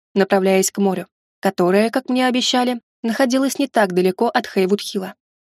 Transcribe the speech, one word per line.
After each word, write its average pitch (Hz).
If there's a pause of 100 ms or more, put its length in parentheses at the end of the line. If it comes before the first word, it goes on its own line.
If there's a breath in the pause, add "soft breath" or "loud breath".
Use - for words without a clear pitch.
(140)
направляясь 190
к -
морю, 185 (320)
которое, 196
как 262
мне 254
обещали, 247 (220)
находилось 262
не 277
так 202
далеко 185
от 240
Хейвуд-Хилла. 190 (420)